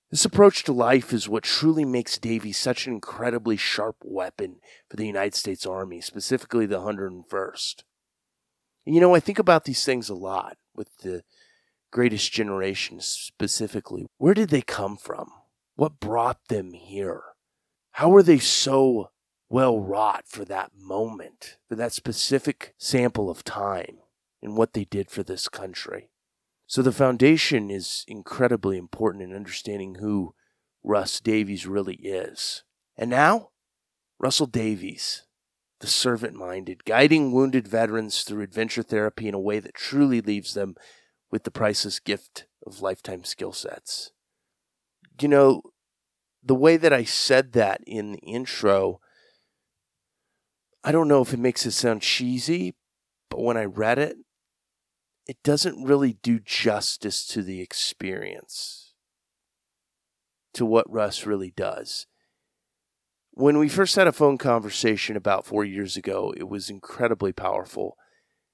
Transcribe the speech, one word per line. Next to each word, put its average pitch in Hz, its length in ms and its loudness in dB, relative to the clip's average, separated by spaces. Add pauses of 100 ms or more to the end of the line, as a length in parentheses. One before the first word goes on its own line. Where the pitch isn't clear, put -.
(100)
This - 140 0
approach 202 380 6
to 151 100 -2
life 123 400 2
is 101 160 -2
what 107 140 -2
truly 156 420 2
makes 123 320 -4
Davies 110 400 -4
such - 300 -2
an 127 60 -6
incredibly 113 640 -4
sharp 107 480 -2
weapon 92 560 -8 (280)
for - 80 -16
the 107 100 -6
United 101 280 -4
States - 320 -6
Army, 92 340 -8
specifically 117 640 -2
the 98 160 -2
Hundred 98 300 -6
and 90 180 -16
first. - 540 -8 (1040)
And, 151 80 2
you 170 60 8
know, 180 160 10
I 160 40 4
think 202 200 0
about 175 240 4
these 131 200 -4
things 127 240 -2
a 104 60 -8
lot 95 440 -8 (180)
with - 220 -14
the 90 260 -10 (680)
Greatest 117 420 0
Generation 98 680 -4
specifically. - 1040 -6 (100)
Where 156 160 6
did 202 180 0
they 139 120 2
come 101 340 -8
from? - 320 -12 (460)
What 151 240 -2
brought 117 500 -2
them 95 240 -6
here? 98 520 -10 (680)
How 151 160 2
were 196 140 12
they 165 160 8
so 131 720 2 (380)
well 120 320 2
wrought 101 480 0
for 101 160 -12
that 95 320 -8
moment, 98 840 -8 (100)
for 117 60 -10
that 117 180 -4
specific - 840 -4
sample 120 500 0
of 80 140 -8
time, 98 560 -6 (420)
and 104 160 -10
what 113 160 2
they 104 120 -4
did 98 260 -6
for 98 140 -8
this - 240 -8
country? - 600 -12 (580)
So 135 140 2
the 127 80 4
foundation 127 800 4
is - 380 -8
incredibly 107 680 -2
important 98 460 -4
in 92 100 -12
understanding 98 680 -10
who 104 340 -2 (480)
Russ 101 380 -2
Davies 101 440 -2
really 95 300 -4
is. - 680 -8 (320)
And 117 120 -6
now, 156 420 2 (680)
Russell 135 300 0
Davies, 110 800 -6 (520)
the 98 80 -16
servant-minded, 95 960 -4
guiding 139 460 4
wounded 127 380 2
veterans 110 560 -2
through 104 180 -8
adventure 110 400 -4
therapy 107 460 -2
in 101 60 -4
a 98 40 -4
way 104 220 -2
that - 140 -14
truly 139 460 2
leaves 104 340 -4
them 98 200 -4 (560)
with - 140 -4
the - 80 -8
priceless 104 480 -2
gift - 460 -8 (200)
of 98 160 -18
lifetime 95 400 -6
skill 95 300 -10
sets. - 580 -12 (1120)
You 147 80 2
know, 139 340 8 (800)
the 131 140 4
way 160 200 8
that 160 160 4
I 120 120 2
said 131 480 2
that 107 340 2
in 104 240 -6
the 90 80 -12
intro, 98 840 0 (1800)
I 147 80 0
don't 160 160 4
know 143 160 6
if 123 100 -6
it 120 60 -2
makes 120 260 0
it 117 60 -4
sound 113 320 0
cheesy, 123 720 -2 (560)
but - 100 -8
when 117 160 0
I 107 100 -2
read 107 340 0
it, 151 160 -2 (1120)
it - 140 -14
doesn't 147 420 0
really 139 280 4
do 117 260 0
justice - 880 -2
to 107 160 -6
the 92 180 -10
experience, - 1300 -10 (1600)
to 123 120 -4
what 110 240 2
Russ 107 380 -4
really 98 240 -4
does. - 560 -8 (1300)
When 147 260 4
we 151 100 4
first 185 280 0
had 190 100 8
a 151 60 6
phone 143 260 4
conversation 110 800 0
about 98 280 0
four 104 200 0
years 98 320 -6
ago, 98 400 -4
it 92 120 -8
was 101 220 -8
incredibly 101 600 -2
powerful - 640 -6 (580)